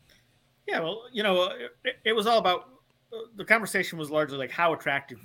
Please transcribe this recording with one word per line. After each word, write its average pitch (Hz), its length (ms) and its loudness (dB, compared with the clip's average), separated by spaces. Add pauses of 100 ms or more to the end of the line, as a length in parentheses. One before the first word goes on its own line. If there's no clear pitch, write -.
(680)
Yeah, 381 140 -2
well, 202 300 -4
you 220 120 -2
know, 190 300 4 (300)
it, 254 200 -6
it 220 100 2
was 220 140 0
all 233 100 6
about, 185 320 0 (680)
the 196 100 -10
conversation 196 520 2
was 151 120 -6
largely 151 280 0
like, 127 140 -6
how 170 220 2
attractive 139 520 -4